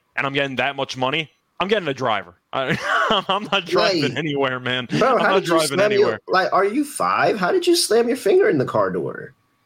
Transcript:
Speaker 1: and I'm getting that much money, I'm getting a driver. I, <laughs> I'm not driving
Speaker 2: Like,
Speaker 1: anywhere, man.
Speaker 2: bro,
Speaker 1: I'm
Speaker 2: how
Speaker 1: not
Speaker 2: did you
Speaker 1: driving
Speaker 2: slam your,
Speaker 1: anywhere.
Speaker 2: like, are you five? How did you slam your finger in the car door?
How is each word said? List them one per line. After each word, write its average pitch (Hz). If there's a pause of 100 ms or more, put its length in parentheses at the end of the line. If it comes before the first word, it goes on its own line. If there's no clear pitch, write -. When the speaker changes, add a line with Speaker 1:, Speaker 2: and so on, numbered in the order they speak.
(160)
Speaker 1:
and 123
I'm 139
getting 139
that 135
much 135
money, 139 (300)
I'm 185
getting 202
a 135
driver. 104 (180)
I, 135 (500)
<laughs> -
I'm 196
not 196
driving 180
Speaker 2:
Like, 139
Speaker 1:
anywhere, 139
man. 123 (120)
Speaker 2:
bro, 240
Speaker 1:
I'm 226
Speaker 2:
how 185
Speaker 1:
not -
Speaker 2:
did 185
you -
Speaker 1:
driving 160
Speaker 2:
slam 196
your, 202
Speaker 1:
anywhere. 117
Speaker 2:
like, 180
are 185
you 240
five? -
How 180
did 349
you 339
slam 233
your 277
finger 370
in 151
the 123
car 98
door? 78 (320)